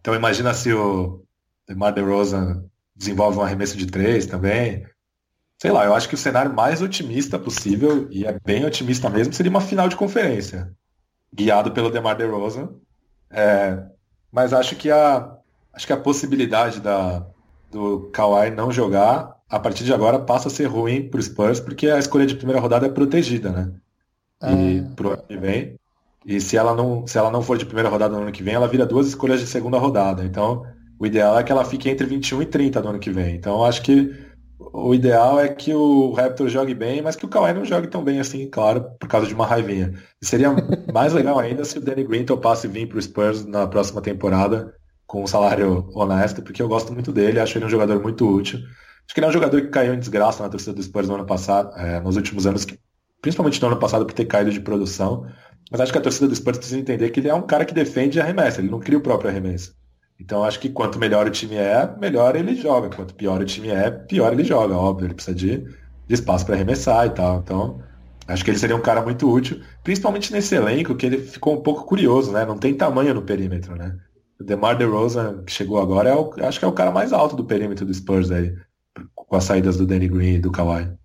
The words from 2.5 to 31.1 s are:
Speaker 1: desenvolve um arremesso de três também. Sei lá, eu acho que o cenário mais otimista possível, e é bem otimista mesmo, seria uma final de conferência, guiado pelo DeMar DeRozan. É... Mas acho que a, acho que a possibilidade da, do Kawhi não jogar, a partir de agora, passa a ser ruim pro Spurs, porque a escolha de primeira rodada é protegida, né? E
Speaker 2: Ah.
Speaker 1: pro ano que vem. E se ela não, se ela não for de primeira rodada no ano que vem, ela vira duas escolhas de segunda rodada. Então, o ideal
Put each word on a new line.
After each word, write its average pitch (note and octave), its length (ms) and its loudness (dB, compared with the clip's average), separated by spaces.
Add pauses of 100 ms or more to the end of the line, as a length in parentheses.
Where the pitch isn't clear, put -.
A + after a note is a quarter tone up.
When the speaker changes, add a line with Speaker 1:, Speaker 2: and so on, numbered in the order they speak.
Speaker 1:
desenvolve G2 420 0
um G#2 40 0
arremesso G2 340 -4
de F#2 100 -4
três G2 380 0
também. G2 640 -2 (760)
Sei F3+ 100 0
lá, B2 140 4
eu G2+ 80 4
acho A#2+ 160 2
que - 60 -6
o C#3 40 -6
cenário C3+ 360 0
mais C3+ 260 2
otimista C#3+ 580 -4
possível, A#2+ 720 0
e G2 140 -6
é G#2 180 -4
bem G#2 220 0
otimista B2+ 460 -2
mesmo, A2+ 240 0
seria F3+ 160 0
uma G3 100 2
final F#3+ 260 0
de F3 100 -2
conferência, A#2 760 -4 (640)
guiado G#2 380 2
pelo A#2 180 0
DeMar A2+ 260 -2
DeRozan. A2 540 -4 (600)
É... G2+ 520 2 (500)
Mas B2+ 220 2
acho B2+ 220 2
que D3 140 -2
a, D3 400 4 (440)
acho - 120 -16
que - 60 0
a C3+ 80 0
possibilidade A#2+ 800 0
da, F#2+ 460 -2 (440)
do G2+ 420 -4
Kawhi G#2 380 4
não A2 220 -2
jogar, A2+ 640 2 (140)
a G#2+ 80 -2
partir G2+ 240 -4
de B2+ 100 2
agora, A2+ 280 4
passa B2 280 0
a - 20 -4
ser C#3+ 160 -2
ruim A#2 420 -2
pro - 140 -4
Spurs, G#2 360 0
porque C#3+ 300 -2
a D3+ 100 4
escolha C#3 280 2
de C3 100 0
primeira C3 240 0
rodada A#2+ 260 2
é C3+ 40 2
protegida, C3+ 600 0
né? F2+ 220 -2 (680)
E F#2 380 2
Speaker 2:
Ah. - 140 -8
Speaker 1:
pro G2+ 160 -4
ano G2 160 -6
que G#2 100 -12
vem. G2 380 -2 (500)
E G2+ 160 -4
se F#2+ 160 -2
ela A#2 180 4
não, A#2+ 320 -2
se - 100 -4
ela A2 140 4
não A#2+ 100 0
for A#2+ 160 0
de A2+ 80 -4
primeira A2 240 0
rodada G#2 260 2
no G#2 80 -4
ano G#2 80 -6
que F#2+ 120 -12
vem, G2+ 120 -2
ela A#2+ 140 2
vira B2+ 160 4
duas C3 240 2
escolhas C3 320 0
de A#2+ 60 -6
segunda B2 320 -2
rodada. G2 460 0
Então, G#2 400 -2 (340)
o G#2+ 80 -4
ideal G#2+ 320 4